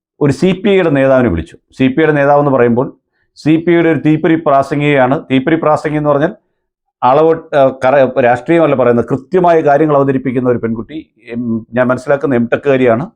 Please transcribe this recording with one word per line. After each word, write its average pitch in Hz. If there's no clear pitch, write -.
ഒരു 139
സി 180
പി 214
ഐയുടെ 180
നേതാവിനെ 131
വിളിച്ചു. 82
സി 131
പി 143
ഐയുടെ 151
നേതാവെന്ന് 143
പറയുമ്പോൾ 120
സി 147
പി 170
ഐയുടെ 170
ഒരു 135
തീപ്പൊരി 156
പ്രാസംഗികയാണ്. 139
തീപ്പൊരി 135
പ്രാസംഗികം 151
എന്ന് 147
പറഞ്ഞാൽ 156
അളവ്, 156
ആ, -
കറ-, 131
രാഷ്ട്രീയമല്ല 147
പറയുന്നത്, 120
കൃത്യമായ 175
കാര്യങ്ങൾ 147
അവതരിപ്പിക്കുന്ന 131
ഒരു 117
പെൺകുട്ടി. 113
എം, 120
ഞാൻ 123
മനസ്സിലാക്കുന്ന 135
എം 117
ടെക്കുകാരിയാണ്. 131